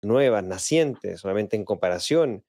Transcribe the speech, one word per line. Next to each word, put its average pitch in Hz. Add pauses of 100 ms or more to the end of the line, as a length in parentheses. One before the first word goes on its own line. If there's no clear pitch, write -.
nuevas, 117
nacientes, 98
solamente 101
en 104
comparación 98